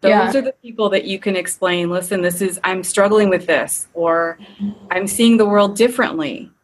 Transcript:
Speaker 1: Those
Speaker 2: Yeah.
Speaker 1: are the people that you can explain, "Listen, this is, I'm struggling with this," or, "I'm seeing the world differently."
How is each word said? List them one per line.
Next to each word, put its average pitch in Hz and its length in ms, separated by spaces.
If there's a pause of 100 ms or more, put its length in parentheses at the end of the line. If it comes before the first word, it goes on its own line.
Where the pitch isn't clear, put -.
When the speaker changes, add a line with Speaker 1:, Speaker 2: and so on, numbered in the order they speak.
Speaker 1:
Those 196 100
Speaker 2:
Yeah. 202 180 (100)
Speaker 1:
are - 40
the 262 200
people 226 280
that 190 140
you 190 140
can 196 180
explain, 175 540
"Listen, 180 320
this 175 180
is, 185 240
I'm 185 180
struggling 202 460
with 175 180
this," 147 460
or, 165 460 (520)
"I'm 185 160
seeing 233 300
the 220 100
world 202 300
differently." 247 760 (140)